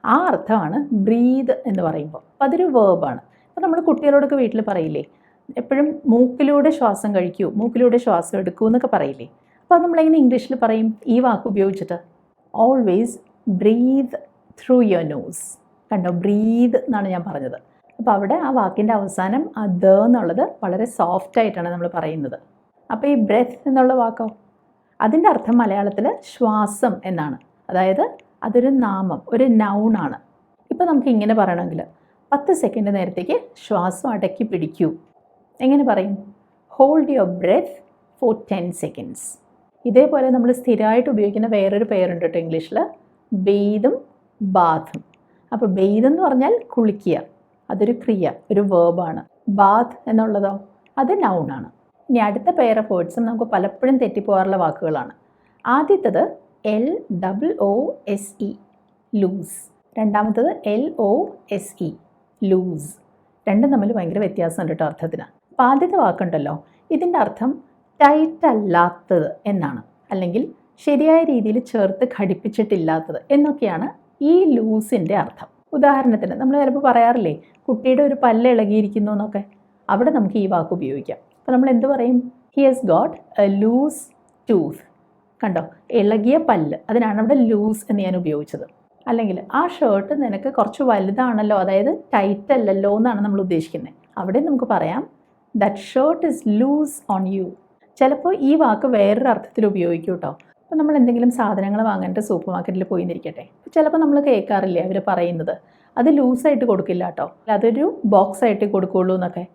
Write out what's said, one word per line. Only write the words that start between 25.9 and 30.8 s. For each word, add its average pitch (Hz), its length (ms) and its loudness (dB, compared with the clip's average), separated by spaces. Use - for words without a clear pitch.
ശ്വാസം 214 580 0
എന്നാണ്. 151 340 -6
അതായത് 190 440 0
അതൊരു 240 260 2
നാമം, 196 600 -2
ഒരു 233 160 2
നൗണാണ്. 208 720 2
ഇപ്പം - 160 0